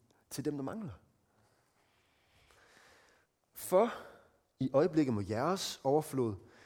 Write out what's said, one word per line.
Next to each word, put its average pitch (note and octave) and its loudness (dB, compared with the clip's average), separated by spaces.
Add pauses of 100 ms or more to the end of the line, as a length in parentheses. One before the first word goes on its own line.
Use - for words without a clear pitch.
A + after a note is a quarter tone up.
(300)
til - -8
dem, D3 -2
der C#3 -6
mangler. E3 -8 (2500)
For G#3 2 (640)
i C3 0
øjeblikket D#3 4
må G#2 0
jeres D3+ -2
overflod C3+ 0 (300)